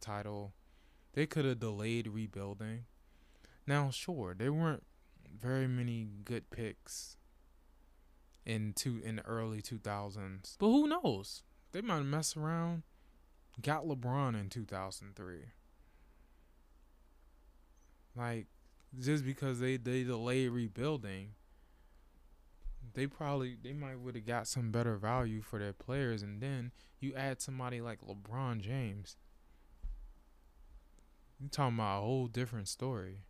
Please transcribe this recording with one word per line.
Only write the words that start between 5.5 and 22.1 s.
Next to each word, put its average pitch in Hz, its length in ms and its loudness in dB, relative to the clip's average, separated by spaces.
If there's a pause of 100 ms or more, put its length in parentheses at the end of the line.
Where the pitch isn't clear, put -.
many 120 400 0 (160)
good 120 240 -4
picks - 680 -8 (1300)
in 107 260 0
two, 117 320 -2
in 110 120 -2
the - 100 -6
early 113 340 -2
two 110 180 -6
thousands. 101 800 -4
But 208 100 8
who 294 200 10
knows? 277 540 2 (300)
They 196 100 -2
might 185 180 2
mess 147 340 2
around, 165 480 0 (800)
got 147 240 2
LeBron 127 560 2
in 98 80 -2
two 113 160 -4
thousand 98 520 -6
three. 90 360 -10 (2750)
Like, 117 300 -2 (520)
just 139 240 2
because 131 380 -2
they, 131 160 2
they 123 260 0
delayed 123 480 2
rebuilding, 110 840 -2 (1600)